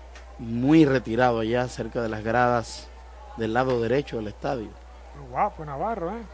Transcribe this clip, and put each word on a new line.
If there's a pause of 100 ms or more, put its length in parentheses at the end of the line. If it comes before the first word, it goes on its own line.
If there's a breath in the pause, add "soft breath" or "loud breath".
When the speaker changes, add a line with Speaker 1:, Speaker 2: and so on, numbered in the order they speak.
(380)
Speaker 1:
muy
retirado
allá,
cerca
de
las
gradas (480)
del
lado
derecho
del
estadio. (500)
Speaker 2:
Muy
guapo
Navarro,
¿eh? (120)